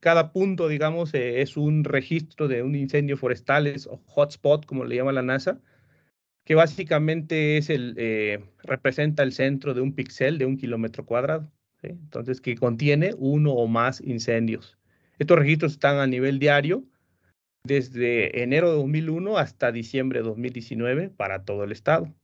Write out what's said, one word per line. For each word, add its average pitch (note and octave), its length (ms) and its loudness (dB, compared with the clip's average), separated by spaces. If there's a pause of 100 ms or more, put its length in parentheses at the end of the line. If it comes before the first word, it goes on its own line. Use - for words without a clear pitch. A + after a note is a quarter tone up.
cada E3 320 4
punto, F#3 360 0
digamos, D#3 460 -2
eh, B2 260 0
es C#3 160 -4
un D3+ 280 2
registro D3+ 640 -2
de B2 140 -2
un C3+ 120 -2
incendio C#3+ 420 0
forestal, C3+ 500 0
es C#3 220 -8 (180)
hotspot, D3 600 2
como C3 180 -6
le A#2+ 120 -4
llama C3 160 0
la C3+ 100 0
nasa, C3 380 -2 (840)
que D#3 100 2
básicamente D#3 1000 2
es D3+ 140 -2
el, B2 260 -2
eh, G#2+ 480 -2 (180)
representa D3 600 -2
el C3 100 0
centro C3+ 420 -2
de B2 60 -2
un C3 140 -2
píxel C3+ 440 -2
de C3 60 -2
un C3+ 140 -2
kilómetro A2+ 480 -6
cuadrado, D3+ 440 -2 (300)
¿sí? - 80 -14
Entonces, C3 520 -8
que A#2+ 160 -4
contiene C#3+ 600 2
uno C#3+ 360 2
o A#2+ 140 2
más A#2 360 0
incendios. A2+ 720 -2 (420)
Estos D#3+ 200 6
registros D#3 340 2
están C#3+ 240 2
a C#3 100 2
nivel C3 320 0
diario D3 460 2 (800)
desde A#2+ 760 0
enero D3+ 280 2
de D#3+ 60 2
dos C#3 100 0
mil D#3 220 -2
uno F#3 300 -2
hasta B2 340 -2
diciembre B2 480 -4
de A2+ 60 -4
dos A2 100 -6
mil B2 160 -6
diecinueve B2 560 -4
para G2 360 -6
todo G2+ 200 -6
el G2+ 80 -6
estado. D#3 520 -2